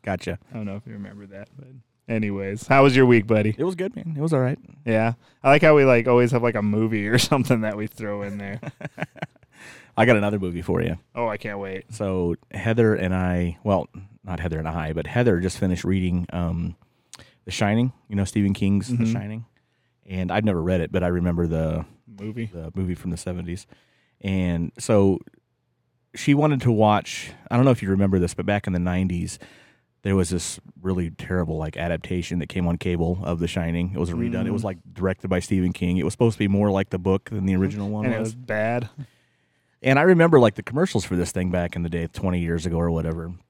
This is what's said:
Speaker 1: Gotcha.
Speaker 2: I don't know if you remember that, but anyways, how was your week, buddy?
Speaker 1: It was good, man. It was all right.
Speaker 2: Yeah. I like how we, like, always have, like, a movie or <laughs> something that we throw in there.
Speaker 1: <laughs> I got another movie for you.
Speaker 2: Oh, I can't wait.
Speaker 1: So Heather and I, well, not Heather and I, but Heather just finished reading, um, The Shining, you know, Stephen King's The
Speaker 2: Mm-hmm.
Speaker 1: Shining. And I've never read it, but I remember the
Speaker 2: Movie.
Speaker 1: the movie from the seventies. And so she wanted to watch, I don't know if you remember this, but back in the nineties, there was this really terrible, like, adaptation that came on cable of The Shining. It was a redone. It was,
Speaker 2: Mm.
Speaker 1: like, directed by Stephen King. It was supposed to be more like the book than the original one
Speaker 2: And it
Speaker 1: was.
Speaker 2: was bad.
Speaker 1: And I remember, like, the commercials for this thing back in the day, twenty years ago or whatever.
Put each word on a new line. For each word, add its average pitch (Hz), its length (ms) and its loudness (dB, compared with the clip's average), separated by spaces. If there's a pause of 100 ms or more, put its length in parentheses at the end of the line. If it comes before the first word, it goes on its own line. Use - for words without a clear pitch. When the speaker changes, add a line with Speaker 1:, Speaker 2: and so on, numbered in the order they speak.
Speaker 1:
Gotcha. - 360 -6 (120)
Speaker 2:
I 127 60 -16
don't 107 100 -10
know 95 100 -10
if 101 100 -16
you 117 80 -16
remember 101 320 -16
that, 98 220 -20 (100)
but 135 100 -20 (400)
anyways, 104 580 -4
how 135 180 6
was 135 120 6
your 131 100 8
week, 117 200 6
buddy? 107 300 2
Speaker 1:
It 151 80 -2
was 185 100 -2
good, 185 220 -6
man. 165 200 -10
It 139 40 -6
was 160 120 -2
all 135 80 2
right. 127 180 -2 (260)
Speaker 2:
Yeah. 113 300 0 (280)
I 135 80 4
like 151 120 8
how 156 140 8
we, 139 80 8
like, 123 240 6
always 123 240 6
have, 120 100 2
like, 120 120 0
a 104 80 -2
movie 104 460 0
or 123 100 2
<laughs> - 0 -
something 127 440 2
that 107 140 -4
we 107 100 -6
throw 104 360 -8
in 101 160 -10
there. 101 220 -10 (680)
Speaker 1:
<laughs> - 680 -18
I 113 100 6
got 120 100 8
another 104 220 0
movie 87 240 -4
for 87 200 0
you. 82 140 -2 (180)
Speaker 2:
Oh, 120 140 -4
I 107 80 -6
can't 104 220 -10
wait. 95 340 -12
Speaker 1:
So 92 440 -2 (140)
Heather 110 440 2
and 92 200 0
I, 87 480 0
well, 98 260 0 (360)
not 90 160 -8
Heather 80 180 -4
and 78 100 -6
I, 80 260 -4
but 76 120 -4
Heather 120 340 2
just 92 180 -2
finished 90 260 -2
reading, 90 480 0
um, 85 440 -4 (680)
The - 60 -14
Shining, 113 420 2 (160)
you 104 80 -6
know, 98 80 2
Stephen 98 300 0
King's 101 340 0
The 123 60 -2
Speaker 2:
Mm-hmm. 113 180 0
Speaker 1:
Shining. 110 320 -8 (640)
And 92 260 -4
I've 107 120 0
never 90 180 2
read 90 180 2
it, 80 120 -2
but 90 120 0
I 87 40 0
remember 87 380 2
the 80 380 -2 (240)
Speaker 2:
Movie. 107 440 -10
Speaker 1:
the 80 220 -12
movie 92 200 -4
from 87 160 -8
the 85 60 -4
seventies. 90 500 -10 (560)
And 90 560 -2
so 98 400 4 (960)
she - 200 0
wanted 147 280 2
to 123 100 2
watch, 104 580 2 (200)
I 117 60 0
don't 127 80 4
know 135 60 6
if 113 120 2
you 98 80 -2
remember 95 280 2
this, 87 160 0
but 85 120 -6
back 101 200 -2
in 95 60 -2
the 90 80 -2
nineties, 90 580 -2 (640)
there 98 140 0
was 87 140 2
this - 280 -6 (240)
really 90 280 -2
terrible, 80 480 -4
like, 78 180 -8
adaptation 85 640 -4
that 76 80 -6
came 90 180 -2
on 85 120 0
cable 87 440 -2
of 85 160 -4
The 85 80 -2
Shining. 85 480 -4
It - 40 -6
was 85 120 -2
a 85 40 -4
redone. - 320 -4
It - 40 -4
was, - 120 -4
Speaker 2:
Mm. - 20 -8
Speaker 1:
like, 92 140 -8 (140)
directed 95 360 -4
by 92 120 0
Stephen 90 320 0
King. 90 260 -2
It 85 60 0
was 92 100 -2
supposed 117 200 2
to - 40 -12
be 104 100 0
more 101 220 2
like 98 200 -2
the 101 80 -4
book 95 320 -2
than 104 160 -4
the 95 80 2
original 101 360 -2
one 107 160 -4
Speaker 2:
And 120 80 -2
it 110 40 -4
Speaker 1:
was. 110 100 -4
Speaker 2:
was 110 60 -10
bad. 117 540 -4 (920)
Speaker 1:
And 135 160 4
I 147 40 4
remember, 170 380 8
like, 110 160 6
the - 60 -10
commercials 139 420 -2
for 90 120 -2
this 87 160 0
thing 90 180 -2
back 87 260 -2
in 87 80 -4
the 85 60 -2
day, 85 220 -4
twenty 90 280 -2
years 82 260 -2
ago 82 120 -2
or 85 120 2
whatever. 82 420 -4 (180)